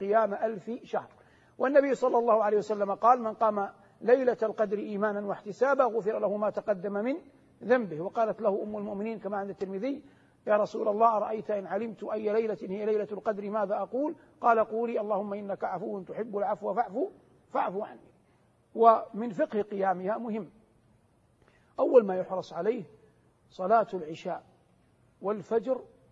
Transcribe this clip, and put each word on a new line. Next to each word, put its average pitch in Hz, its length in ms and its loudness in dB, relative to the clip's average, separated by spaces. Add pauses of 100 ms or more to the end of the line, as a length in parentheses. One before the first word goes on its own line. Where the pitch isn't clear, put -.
قيام 202 340 2
ألف 220 360 -4 (140)
شهر. - 240 -6 (500)
والنبي 277 360 4
صلى 247 240 2
الله 226 260 4
عليه 208 140 2
وسلم 202 360 -2
قال: 240 280 6
"من 220 120 -4
قام 208 340 2 (320)
ليلة 247 420 4
القدر 214 360 0
إيمانا 208 480 -4
واحتسابا 254 580 2
غفر 214 340 0
له 208 180 0
ما 208 140 0
تقدم 196 420 -4
من 214 220 -2 (500)
ذنبه". 202 360 0
وقالت 208 400 -2
له 214 220 0
أم 214 140 -8
المؤمنين 208 420 -6
كما 202 180 -8
عند 196 140 -6
الترمذي: 196 520 -6 (440)
"يا 208 100 4
رسول 208 320 0
الله، 220 280 4
أرأيت 220 340 -4
إن 202 160 -4
علمت 202 380 -6
أي 214 280 -4
ليلة 214 300 0
هي 202 240 -6
ليلة 214 260 0
القدر 202 380 -4
ماذا 208 260 -2
أقول؟" 254 380 -4 (260)
قال: 233 180 6
"قولي: 220 420 0
'اللهم 208 340 -4
إنك 202 300 -6
عفو 196 360 -6
تحب 202 360 -8
العفو 202 380 -4
فاعف، 208 240 -2 (520)
فاعف - 260 -4
عني'". - 240 -10 (760)
ومن 226 560 4
فقه 214 320 -2
قيامها 190 560 -2
مهم، 220 320 -6 (1300)
أول 269 260 6
ما 185 120 -2
يحرص 185 360 -6
عليه 190 320 -4 (640)
صلاة 202 440 2
العشاء 165 480 -8 (800)
والفجر 220 580 -2 (320)